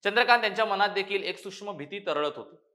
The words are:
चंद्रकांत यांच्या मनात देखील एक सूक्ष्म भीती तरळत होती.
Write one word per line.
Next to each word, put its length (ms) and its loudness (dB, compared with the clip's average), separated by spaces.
चंद्रकांत 400 4
यांच्या 220 0
मनात 240 2
देखील 340 -2
एक 140 -6
सूक्ष्म 340 -12
भीती 280 -10
तरळत 360 -2
होती. 200 -16